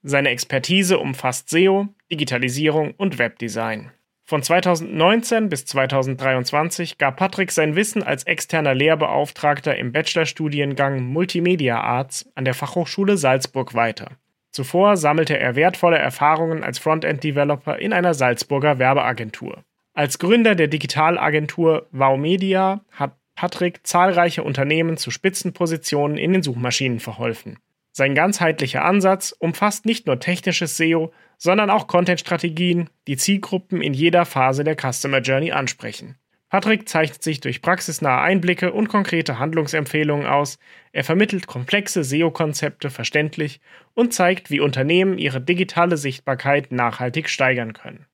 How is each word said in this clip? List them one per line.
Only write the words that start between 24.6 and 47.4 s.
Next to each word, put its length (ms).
zu 120
Spitzenpositionen 1080
in 160
den 100
Suchmaschinen 560
verholfen. 580
Sein 200
ganzheitlicher 720
Ansatz 460
umfasst 560
nicht 180
nur 140
technisches 580
seo, 340
sondern 320
auch 160
Content-Strategien, 1040
die 100
Zielgruppen 640
in 140
jeder 300
Phase 380
der 120
Customer 440
Journey 320
ansprechen. 640
Patrick 380
zeichnet 360
sich 160
durch 240
praxisnahe 580
Einblicke 520
und 160
konkrete 500
Handlungsempfehlungen 880
aus. 320
Er 140
vermittelt 420
komplexe 560
seo-Konzepte 880
verständlich 720
und 180
zeigt, 380
wie 80
Unternehmen 580
ihre 240
digitale 560
Sichtbarkeit 760
nachhaltig 580
steigern 440